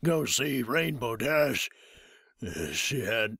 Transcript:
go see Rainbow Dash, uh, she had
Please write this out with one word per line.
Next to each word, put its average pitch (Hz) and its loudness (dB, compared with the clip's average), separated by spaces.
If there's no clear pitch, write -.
go 160 2
see 135 0
Rainbow 123 0
Dash, 143 2
uh, 78 -6
she 135 -2
had 107 0